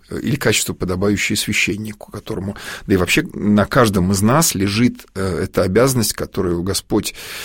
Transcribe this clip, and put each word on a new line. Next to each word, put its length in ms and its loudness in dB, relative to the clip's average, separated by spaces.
или 260 -2
качество, 360 0
подобающее 640 -2
священнику, 760 -4
которому, 460 -8
да 80 2
и 20 6
вообще 380 2
на 320 4
каждом 440 4
из 120 0
нас 320 4
лежит, 500 0
э, 300 -4
эта 200 0
обязанность, 500 2
которую 480 -2
Господь 520 -2